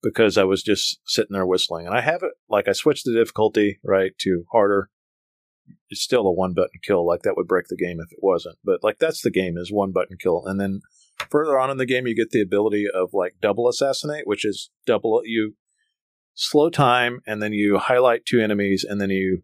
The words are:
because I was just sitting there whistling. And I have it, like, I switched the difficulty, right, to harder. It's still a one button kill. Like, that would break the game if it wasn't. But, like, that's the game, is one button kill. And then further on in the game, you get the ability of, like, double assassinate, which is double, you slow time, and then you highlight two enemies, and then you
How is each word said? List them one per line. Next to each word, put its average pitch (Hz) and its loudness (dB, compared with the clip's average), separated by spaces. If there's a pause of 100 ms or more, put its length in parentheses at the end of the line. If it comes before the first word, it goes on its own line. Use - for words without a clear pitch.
because 107 2
I 101 6
was 95 2
just - -2
sitting 104 0
there 95 -2
whistling. 90 -2
And 95 -4
I 120 0
have 170 -2
it, 180 -6 (160)
like, 101 2
I 101 2
switched - 0
the 123 -2
difficulty, 107 2
right, 95 2
to 87 -2
harder. 101 2 (1000)
It's - -10
still 113 2
a 95 2
one 92 -2
button 92 -2
kill. 90 2
Like, 87 0
that 98 0
would 87 -4
break 90 0
the 92 -10
game 87 -6
if 80 -14
it - -20
wasn't. 87 0
But, 95 -2
like, 110 -2
that's 160 -2
the 113 -2
game, 90 -2
is 90 -10
one 98 0
button 90 -4
kill. 87 0
And 95 -4
then 98 -4 (500)
further 147 -2
on 131 -2
in 135 -6
the 131 -2
game, 127 -2
you 117 -4
get 113 -2
the 113 2
ability 101 0
of, 92 -2
like, 92 -2
double 110 0
assassinate, 139 -4
which - -2
is 101 -6 (160)
double, 110 0
you 110 -4 (760)
slow 151 2
time, 123 2
and 107 -4
then 107 -2
you 104 4
highlight 123 4
two 123 2
enemies, 101 0
and 101 -4
then 98 -2
you 95 -2